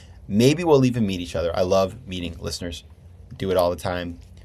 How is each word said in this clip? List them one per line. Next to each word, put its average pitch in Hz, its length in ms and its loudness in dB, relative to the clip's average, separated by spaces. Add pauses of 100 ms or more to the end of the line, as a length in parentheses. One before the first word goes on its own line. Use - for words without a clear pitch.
(280)
maybe 131 360 4
we'll 139 220 6
even 117 200 0
meet 95 140 -2
each 87 160 -8
other. 82 200 -2
I 92 80 0
love 95 440 0
meeting 87 320 -8
listeners. 87 440 -10 (540)
Do 98 120 -4
it 92 80 2
all 87 140 2
the 87 40 -6
time. 87 440 -6 (260)